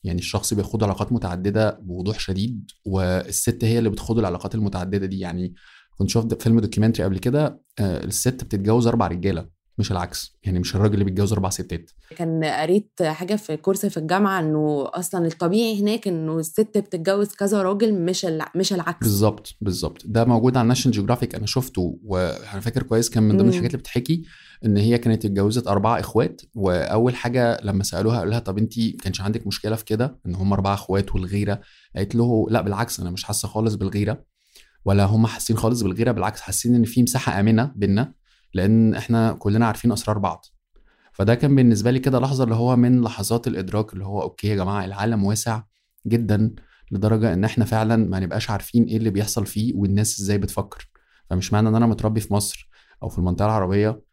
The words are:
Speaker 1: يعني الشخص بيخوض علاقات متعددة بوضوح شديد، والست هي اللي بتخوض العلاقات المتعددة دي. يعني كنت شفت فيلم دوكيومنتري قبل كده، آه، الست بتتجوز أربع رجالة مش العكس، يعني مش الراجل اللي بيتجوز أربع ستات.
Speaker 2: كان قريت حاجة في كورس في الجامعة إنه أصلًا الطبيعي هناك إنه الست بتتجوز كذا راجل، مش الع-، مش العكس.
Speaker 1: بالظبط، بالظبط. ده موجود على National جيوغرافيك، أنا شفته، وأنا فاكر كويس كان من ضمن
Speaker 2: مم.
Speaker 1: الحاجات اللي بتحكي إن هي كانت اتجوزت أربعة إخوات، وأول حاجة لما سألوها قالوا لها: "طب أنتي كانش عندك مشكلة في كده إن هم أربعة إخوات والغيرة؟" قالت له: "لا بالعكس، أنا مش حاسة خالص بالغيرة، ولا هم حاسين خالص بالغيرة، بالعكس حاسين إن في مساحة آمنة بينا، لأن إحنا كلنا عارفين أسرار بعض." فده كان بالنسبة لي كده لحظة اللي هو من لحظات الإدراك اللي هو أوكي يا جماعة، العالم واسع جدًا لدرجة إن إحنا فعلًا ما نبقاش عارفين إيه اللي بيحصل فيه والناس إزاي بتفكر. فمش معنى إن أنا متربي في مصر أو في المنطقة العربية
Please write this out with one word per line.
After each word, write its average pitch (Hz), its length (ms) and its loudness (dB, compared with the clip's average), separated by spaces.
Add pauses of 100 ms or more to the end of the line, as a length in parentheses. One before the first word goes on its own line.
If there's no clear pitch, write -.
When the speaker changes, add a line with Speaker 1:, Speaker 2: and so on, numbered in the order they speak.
Speaker 1:
يعني 87 160 -2
الشخص - 340 -4
بيخوض 107 300 -2
علاقات 104 280 -2
متعددة 101 720 -2
بوضوح 92 380 -6
شديد، 101 520 -6 (140)
والست 95 760 -2
هي 113 160 2
اللي 113 100 2
بتخوض 110 300 -2
العلاقات 95 360 -4
المتعددة 98 500 -2
دي. 95 140 -6
يعني 90 340 -6 (440)
كنت 98 120 0
شفت 113 320 0
فيلم 113 180 4
دوكيومنتري 107 460 0
قبل 95 140 -2
كده، 139 420 -2 (180)
آه، 92 240 -2
الست - 400 -4
بتتجوز 110 440 2
أربع 117 200 2
رجالة 87 520 -4 (180)
مش 104 140 -2
العكس، - 520 -6
يعني 90 160 0
مش - 160 -4
الراجل 101 180 2
اللي 101 120 2
بيتجوز 98 280 0
أربع 95 160 0
ستات. 87 420 -8 (260)
Speaker 2:
كان 165 260 -2
قريت 160 480 0 (120)
حاجة 175 320 -2
في 160 220 -6
كورس 190 280 -2
في 202 120 -4
الجامعة 185 420 0
إنه 151 540 0
أصلًا 175 340 -2
الطبيعي 202 540 0
هناك 214 260 0
إنه 160 320 -2
الست 214 380 -2
بتتجوز 196 580 -2
كذا 202 260 0
راجل، 202 320 2 (120)
مش 185 200 -2
الع-، 160 300 -4
مش 185 180 0
العكس. 170 340 -4
Speaker 1:
بالظبط، 104 540 0
بالظبط. - 440 -4
ده 113 200 2
موجود 123 320 4
على 117 100 2
National 123 280 2
جيوغرافيك، 107 400 -2
أنا 107 100 -8
شفته، 101 580 -4
وأنا 92 560 -4
فاكر 117 240 -4
كويس 117 260 0
كان 110 140 2
من 104 140 6
ضمن - 80 6
Speaker 2:
مم. - 40 6
Speaker 1:
الحاجات 175 220 2
اللي 131 80 -4
بتحكي 160 440 -2 (420)
إن 104 120 4
هي 113 200 4
كانت 113 280 0
اتجوزت 104 420 0
أربعة 101 320 2
إخوات، - 420 -2 (140)
وأول 104 600 0
حاجة 120 480 0
لما 98 200 0
سألوها 104 340 0
قالوا 95 140 -2
لها: 113 80 0
"طب 98 180 -6
أنتي 113 340 0
كانش - 300 -8
عندك 107 260 -4
مشكلة 107 280 -4
في 107 100 -8
كده 120 400 -2
إن 90 100 -6
هم 95 180 0
أربعة 98 200 0
إخوات 98 420 -2
والغيرة؟" 98 460 -2 (340)
قالت 98 200 -4
له: 117 340 2
"لا 110 120 2
بالعكس، 101 380 -4
أنا 90 120 -6
مش 92 120 -8
حاسة - 240 -6
خالص 107 280 -2
بالغيرة، 101 480 -2 (600)
ولا 98 200 4
هم 110 220 4
حاسين 110 300 -2
خالص 117 240 0
بالغيرة، 110 300 0
بالعكس 107 300 -2
حاسين 120 340 0
إن 117 80 6
في 113 200 2
مساحة 120 360 0
آمنة 113 360 4
بينا، 101 380 0 (400)
لأن 110 420 4
إحنا 113 380 2
كلنا 110 340 2
عارفين 113 240 0
أسرار 104 260 -2
بعض." 95 280 -4 (680)
فده 104 220 4
كان 139 200 4
بالنسبة 120 360 6
لي 131 80 2
كده 127 200 2
لحظة 131 240 0
اللي 113 120 0
هو 120 200 2
من 123 260 6
لحظات 113 460 -2
الإدراك 104 460 -4
اللي 95 120 -10
هو 98 160 -6
أوكي - 260 -6
يا 104 80 0
جماعة، 98 300 -2
العالم 101 380 -2
واسع 110 380 -2 (460)
جدًا 107 480 0 (360)
لدرجة 107 420 2
إن 92 100 2
إحنا 110 220 0
فعلًا 110 300 2
ما 95 240 2
نبقاش 95 300 -4
عارفين 113 340 0
إيه 110 140 -2
اللي 113 120 0
بيحصل 101 360 -2
فيه 110 300 -2
والناس 101 440 0
إزاي 104 180 0
بتفكر. - 520 -6 (400)
فمش 92 240 -2
معنى 107 160 4
إن 110 60 2
أنا 117 100 4
متربي 110 340 0
في 101 140 -4
مصر - 360 -4 (340)
أو - 60 -4
في - 80 -8
المنطقة 90 280 0
العربية 104 560 2 (120)